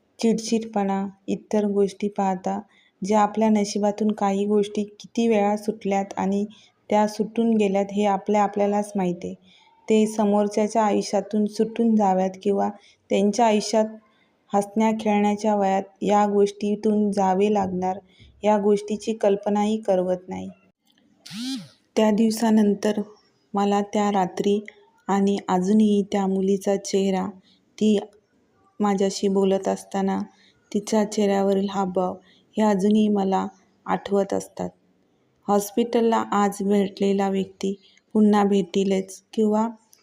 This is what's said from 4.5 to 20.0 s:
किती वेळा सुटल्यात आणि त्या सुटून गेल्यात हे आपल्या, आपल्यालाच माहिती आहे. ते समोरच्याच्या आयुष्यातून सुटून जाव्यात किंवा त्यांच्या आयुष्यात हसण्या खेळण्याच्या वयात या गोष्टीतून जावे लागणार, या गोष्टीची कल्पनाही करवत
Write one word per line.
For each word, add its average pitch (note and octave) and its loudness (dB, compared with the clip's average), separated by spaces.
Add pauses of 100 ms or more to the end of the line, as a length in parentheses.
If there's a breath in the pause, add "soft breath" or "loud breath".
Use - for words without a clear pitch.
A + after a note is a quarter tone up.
किती - -4
वेळा G#3 2
सुटल्यात G3 -4 (120)
आणि G3 -2 (440 loud breath)
त्या G#3 2
सुटून A3+ -2
गेल्यात G3+ 2
हे G#3 -2
आपल्या, G3+ 0
आपल्यालाच G3+ -2
माहिती F3+ -4
आहे. F#3+ -12 (540 soft breath)
ते A3 4
समोरच्याच्या G#3 0
आयुष्यातून G3+ 0
सुटून A3 0
जाव्यात F#3+ 2 (140)
किंवा G3+ 0 (400 loud breath)
त्यांच्या G#3 2
आयुष्यात A3 2 (680 soft breath)
हसण्या G#3+ 0
खेळण्याच्या G#3 0
वयात G3 0 (180)
या G#3 2
गोष्टीतून G#3 0
जावे G3 2
लागणार, F#3+ -2 (440 soft breath)
या G#3+ 4
गोष्टीची G#3 0
कल्पनाही G#3 0
करवत F#3 -2